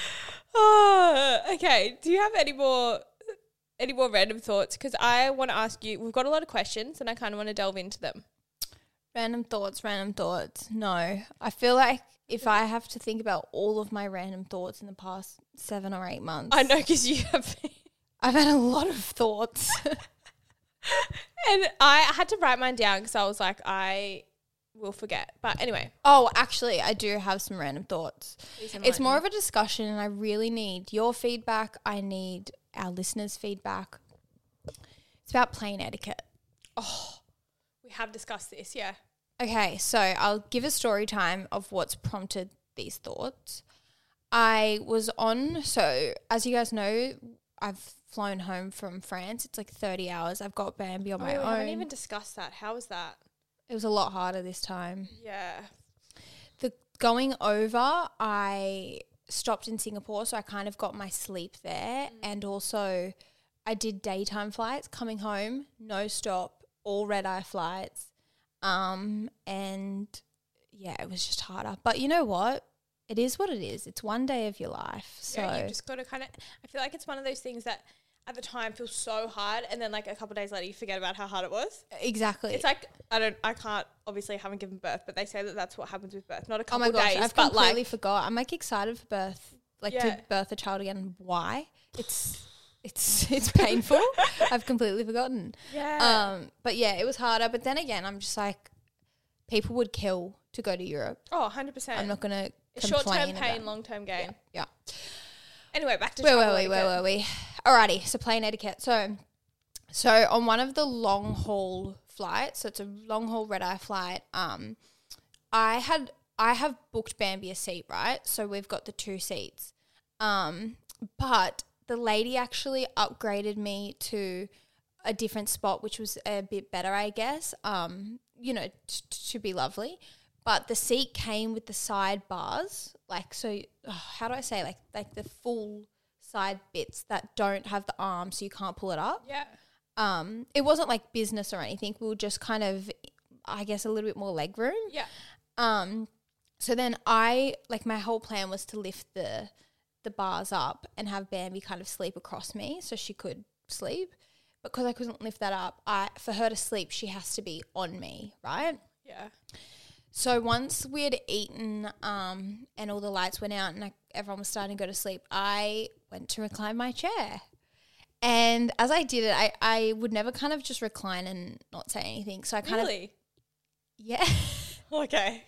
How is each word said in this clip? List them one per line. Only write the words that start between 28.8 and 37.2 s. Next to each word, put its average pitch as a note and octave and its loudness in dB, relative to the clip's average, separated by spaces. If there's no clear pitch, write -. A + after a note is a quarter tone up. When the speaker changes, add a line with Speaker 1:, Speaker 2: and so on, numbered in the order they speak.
Speaker 2:
more C4 4
Speaker 1:
enlighten - -
me. - 6
Speaker 2:
of D#4+ 2
a G4+ 0
discussion, A3+ 0
and G#3 -4
I G#3 -2
really G#3 -2
need G3 -6
your A3 2
feedback. A#3 -2
I G#3 -2
need F#3+ -6
our F#3 -6
listeners' G3 -4
feedback. G3 -8
It's - -20
about B3 4
plane G3+ -6
etiquette. - -8
Speaker 1:
Oh, - -8